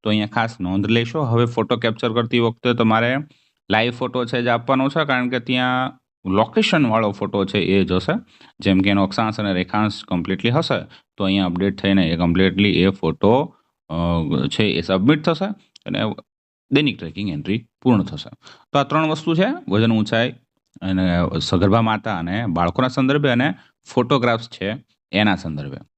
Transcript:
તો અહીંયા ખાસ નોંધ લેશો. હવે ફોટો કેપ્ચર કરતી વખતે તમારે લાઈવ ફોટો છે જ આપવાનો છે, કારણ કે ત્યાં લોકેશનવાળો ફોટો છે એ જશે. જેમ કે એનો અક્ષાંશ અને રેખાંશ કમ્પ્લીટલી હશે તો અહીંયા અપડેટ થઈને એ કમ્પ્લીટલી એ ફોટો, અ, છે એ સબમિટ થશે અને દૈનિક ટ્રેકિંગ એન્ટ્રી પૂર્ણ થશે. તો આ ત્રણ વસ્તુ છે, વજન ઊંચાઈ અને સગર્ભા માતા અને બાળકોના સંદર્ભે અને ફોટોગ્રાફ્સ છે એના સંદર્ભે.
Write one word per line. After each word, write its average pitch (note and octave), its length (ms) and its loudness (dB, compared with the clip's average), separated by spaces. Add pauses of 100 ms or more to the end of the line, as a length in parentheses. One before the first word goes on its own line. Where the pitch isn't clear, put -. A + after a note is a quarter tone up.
તો A2 80 -4
અહીંયા G#2+ 160 0
ખાસ A2+ 340 -4
નોંધ F#2+ 260 -2
લેશો. A#2 360 0
હવે A#2+ 240 2
ફોટો A#2+ 300 -2
કેપ્ચર A#2 360 -2
કરતી A#2+ 260 0
વખતે A#2 360 0
તમારે A#2 420 2 (540)
લાઈવ A2+ 220 2
ફોટો B2 320 -4
છે A#2+ 180 -4
જ A#2+ 60 0
આપવાનો C3 400 0
છે, D#3 160 -2
કારણ B2+ 240 0
કે B2 120 -2
ત્યાં B2+ 600 -2 (300)
લોકેશનવાળો A2+ 800 2
ફોટો G2 340 -2
છે G2+ 140 -2
એ F#2+ 260 2
જશે. F#2 280 0 (480)
જેમ F#2+ 200 4
કે G2 100 2
એનો G2 140 4
અક્ષાંશ G#2+ 360 -2
અને G2+ 120 -2
રેખાંશ G2+ 520 -2
કમ્પ્લીટલી F2+ 460 -2
હશે C3+ 300 0 (360)
તો G2+ 80 -4
અહીંયા F#2+ 220 2
અપડેટ F#2+ 340 -2
થઈને G2 280 2
એ E2+ 80 0
કમ્પ્લીટલી F#2 540 2
એ F2 180 4
ફોટો, G2 680 2 (340)
અ, D#2+ 40 -6 (540)
છે G#2+ 160 0
એ D#2+ 160 0
સબમિટ F#2+ 420 2
થશે E3+ 220 -2 (420)
અને G#2 280 -4 (560)
દૈનિક C#3 280 0
ટ્રેકિંગ F#2 320 -8
એન્ટ્રી F#2 360 -4 (160)
પૂર્ણ A#2 200 4
થશે. - 280 -8 (420)
તો C#3+ 60 2
આ C#3+ 40 2
ત્રણ D#3 260 0
વસ્તુ D#3 260 -2
છે, F#3 120 2 (220)
વજન A2+ 240 2
ઊંચાઈ A2+ 420 0 (480)
અને F#2 280 0 (300)
સગર્ભા G2 420 2
માતા G#2+ 360 -2
અને F#2+ 280 -4
બાળકોના F2 420 0
સંદર્ભે C#3 420 0
અને C3 240 2 (320)
ફોટોગ્રાફ્સ A#2+ 640 0
છે G2+ 340 -8 (280)
એના G2+ 240 4
સંદર્ભે. D2 400 -8 (220)